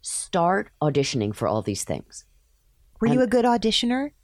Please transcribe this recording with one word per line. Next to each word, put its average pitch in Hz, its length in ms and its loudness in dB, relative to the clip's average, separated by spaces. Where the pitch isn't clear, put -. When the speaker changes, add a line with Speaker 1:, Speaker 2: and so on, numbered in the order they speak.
Speaker 1:
start 185 680 -2
auditioning 139 540 0
for 107 120 -4
all 107 140 0
these 101 220 -6
things. - 400 -10
Speaker 2:
Were 226 60 2
you 233 120 4
Speaker 1:
And 254 40 4
Speaker 2:
a 240 40 2
good 240 180 2
auditioner? 240 680 0